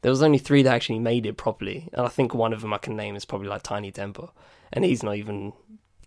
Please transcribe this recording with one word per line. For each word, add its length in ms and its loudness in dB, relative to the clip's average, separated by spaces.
There 100 2
was 120 4
only 160 6
three 240 6
that 120 6
actually 240 -2
made 280 0
it 100 -6
properly, 560 -6
and 120 0
I 40 0
think 260 0
one 180 2
of 100 -6
them 120 -4
I 40 -4
can 180 -8
name 200 -6
is 80 -12
probably, 240 -8
like, 140 -6
Tiny 300 -6
Temper, 380 -10
and 120 0
he's 180 2
not 140 -2
even 360 -8